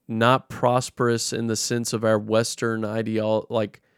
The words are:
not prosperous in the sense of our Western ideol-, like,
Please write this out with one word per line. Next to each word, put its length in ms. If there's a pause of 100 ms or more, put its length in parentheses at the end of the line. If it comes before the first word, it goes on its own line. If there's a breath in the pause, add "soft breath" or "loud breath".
not 420
prosperous 840
in 140
the 100
sense 360
of 120
our 140
Western 640
ideol-, 680
like, 320 (160)